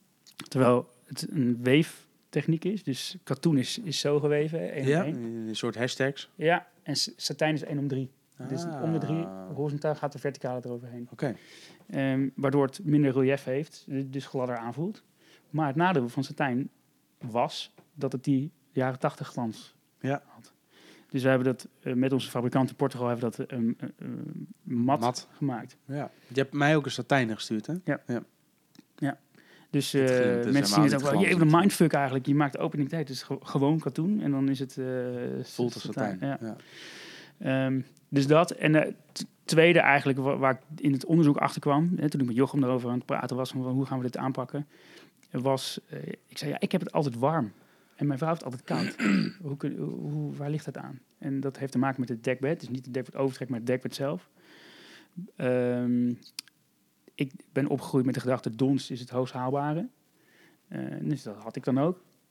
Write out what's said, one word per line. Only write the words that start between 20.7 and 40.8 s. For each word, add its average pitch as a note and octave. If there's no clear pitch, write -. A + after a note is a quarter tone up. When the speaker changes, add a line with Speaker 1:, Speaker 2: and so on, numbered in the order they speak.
Speaker 1:
Dus C3
we C3
hebben B2+
dat, B2
eh, C3+
met C3
onze B2+
fabrikant B2+
in -
Portugal B2+
hebben A#2+
we -
dat, C3
ehm, A#2+
eh, B2+
eh, -
mat C3
Speaker 2:
Mat. B2
Speaker 1:
gemaakt. B2+
Speaker 2:
Ja. C3+
Je B2
hebt C3+
mij D3
ook C#3+
een B2+
satijn A#2+
gestuurd, A2
hè? D3+
Speaker 1:
Ja. -
Speaker 2:
Ja. A#2+
Speaker 1:
Ja. C#3
Dus, C#3
Speaker 2:
Het C3
Speaker 1:
eh, B2+
Speaker 2:
glimt, B2
het A#2+
is B2+
Speaker 1:
mensen -
Speaker 2:
helemaal C#3+
Speaker 1:
zien -
het C#3+
Speaker 2:
niet -
Speaker 1:
ook C3
wel: -
"Jee, D#3+
wat F3
een F3+
Speaker 2:
glanzend. E3
Speaker 1:
mindfuck F3
eigenlijk." C3+
Je C#3+
maakt C#3+
de -
opening, D3
nee, E3
het C#3
is C3
ge-, C3+
gewoon D3
katoen E3
en D3
dan C3+
is C3
het, C3
eh, C3
Speaker 2:
Voelt B2
als -
Speaker 1:
satijn. G#2
Speaker 2:
satijn, C#3
Speaker 1:
Ja. A2
Speaker 2:
ja. C3
Speaker 1:
Ehm, C3
dus C#3
dat. D#3+
En, D#3
eh, -
t-, -
tweede E3
eigenlijk, C#3
wa-, C3+
waar C3+
ik -